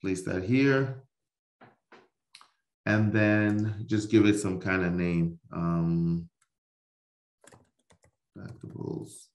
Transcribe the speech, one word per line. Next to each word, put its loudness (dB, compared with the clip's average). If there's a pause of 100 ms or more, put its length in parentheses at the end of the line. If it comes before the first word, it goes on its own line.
place -4
that -4
here, 0 (1800)
and 2
then 2
just -2
give 6
it 4
some -4
kind 0
of 0
name. 0 (140)
Um, -2 (2000)
Collectibles. -12